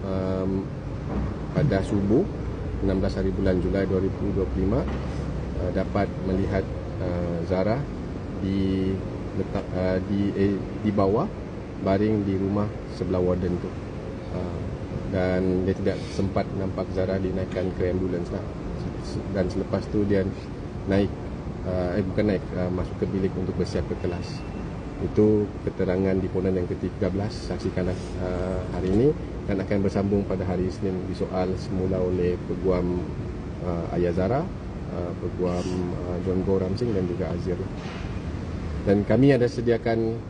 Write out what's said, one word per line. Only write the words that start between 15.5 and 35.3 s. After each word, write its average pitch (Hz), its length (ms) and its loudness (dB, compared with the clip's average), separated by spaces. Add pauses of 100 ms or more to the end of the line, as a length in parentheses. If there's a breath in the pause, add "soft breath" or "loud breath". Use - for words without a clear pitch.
dia 95 80 2
tidak 95 260 0 (140)
sempat 98 320 0 (160)
nampak 95 320 -2
Zara 95 240 0
dinaikkan 92 640 0
ke 90 160 2
ambulans 90 320 0
lah. 95 160 -4 (880)
Dan 95 160 2
selepas 92 400 -2
tu 104 160 2
dia 98 240 4 (640)
naik, 101 160 6 (560)
uh, 90 320 0
eh, 104 80 2
bukan 101 320 2
naik, 90 80 -2 (160)
uh, 90 160 0
masuk 90 240 -4
ke 104 80 0
bilik 95 320 0
untuk 92 160 -2
bersiap 87 320 -2
ke 90 160 -4
kelas. 87 400 -4 (560)
Itu 104 480 4 (160)
keterangan 95 560 2
deponan 92 400 2
yang 87 80 0
ketiga 92 400 -2
belas, 98 240 -2
saksikan, 90 560 -2
uh, 90 720 -2 (140)
hari 92 160 0
ini 117 160 6 (400)
dan 95 160 0
akan 101 160 2
bersambung 98 480 2
pada 92 160 -2
hari 90 240 0
Isnin 92 400 -2
disoal 92 480 -2
semula 92 480 0
oleh 90 320 2 (140)
Peguam, 90 500 2 (640)
uh, 85 320 -2
Ayah 87 160 2
Zara, 101 320 2 (480)
uh, 87 200 -4 (120)
Peguam, 90 440 0 (360)